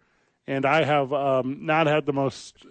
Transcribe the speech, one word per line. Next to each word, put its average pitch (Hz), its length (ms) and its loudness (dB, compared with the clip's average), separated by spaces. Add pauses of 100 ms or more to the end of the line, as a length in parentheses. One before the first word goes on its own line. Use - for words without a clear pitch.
(500)
and 135 160 -2
I 151 180 4
have, 139 280 0
um, 135 520 -2
not 160 220 2
had 147 200 0
the 143 60 -2
most - 580 -4